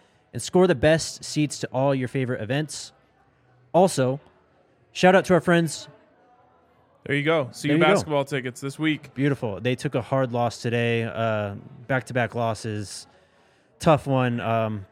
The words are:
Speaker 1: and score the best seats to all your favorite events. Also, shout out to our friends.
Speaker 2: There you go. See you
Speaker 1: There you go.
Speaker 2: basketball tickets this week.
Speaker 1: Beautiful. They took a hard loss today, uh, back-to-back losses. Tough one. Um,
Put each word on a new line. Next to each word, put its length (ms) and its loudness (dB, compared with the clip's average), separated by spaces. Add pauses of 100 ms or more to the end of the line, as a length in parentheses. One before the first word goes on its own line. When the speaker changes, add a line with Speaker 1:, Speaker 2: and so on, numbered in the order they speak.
(320)
Speaker 1:
and 100 -10
score 260 4
the 80 2
best 480 0
seats 360 -4
to 80 -6
all 280 0
your 120 -2
favorite 340 -4
events. 500 -6 (840)
Also, 460 2 (720)
shout 240 6
out 100 4
to 80 2
our 80 6
friends. 460 0 (1160)
Speaker 2:
There 100 -2
you 80 -2
go. 280 0
See 160 -6
you 60 2
Speaker 1:
There 60 4
you 60 6
go. 80 6
Speaker 2:
basketball 320 0
tickets 360 -6
this 160 -8
week. 360 -2
Speaker 1:
Beautiful. 460 -2
They 160 0
took 200 -4
a 60 -2
hard 300 -2
loss 300 -2
today, 420 0
uh, 520 -4 (320)
back-to-back 480 -2
losses. 720 -6 (720)
Tough 300 4
one. 320 0
Um, 520 -2